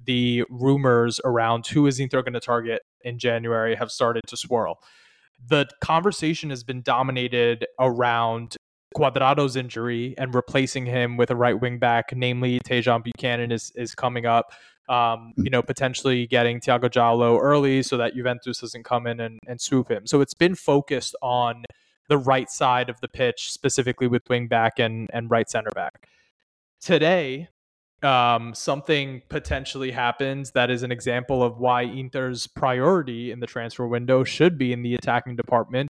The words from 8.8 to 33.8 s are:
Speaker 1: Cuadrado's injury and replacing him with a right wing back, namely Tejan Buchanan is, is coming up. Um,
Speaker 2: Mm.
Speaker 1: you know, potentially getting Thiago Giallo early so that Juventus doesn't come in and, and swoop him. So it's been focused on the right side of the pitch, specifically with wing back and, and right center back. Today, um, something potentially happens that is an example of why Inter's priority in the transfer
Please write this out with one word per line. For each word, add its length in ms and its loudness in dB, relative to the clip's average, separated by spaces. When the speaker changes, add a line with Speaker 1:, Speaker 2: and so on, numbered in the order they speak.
Speaker 1:
Cuadrado's 580 2
injury 640 -4
and 160 -4
replacing 520 0
him 300 -2
with 140 2
a 60 0
right 220 2
wing 200 -4
back, 340 0
namely 540 0
Tejan 380 0
Buchanan 480 -4
is, 240 -6
is 180 -8
coming 320 -4
up. 260 2
Um, 500 0
Speaker 2:
Mm. 60 0
Speaker 1:
you 60 -2
know, 120 2
potentially 640 -2
getting 320 2
Thiago 320 0
Giallo 480 4
early 460 4
so 140 -2
that 180 0
Juventus 420 -4
doesn't 240 -14
come 240 -2
in 140 -4
and, 260 -10
and 140 -12
swoop 280 0
him. 200 -2
So 120 4
it's 140 0
been 220 2
focused 680 0
on 400 -2
the 100 4
right 320 0
side 400 0
of 100 -14
the 60 -6
pitch, 460 -2
specifically 560 0
with 200 2
wing 200 0
back 320 2
and, 320 -2
and 180 -6
right 180 4
center 280 -4
back. 320 -10
Today, 640 2
um, 500 4
something 760 -2
potentially 640 -6
happens 580 -2
that 220 2
is 100 -2
an 80 -6
example 500 -2
of 180 2
why 260 2
Inter's 640 -6
priority 840 0
in 80 -10
the 80 -6
transfer 400 -6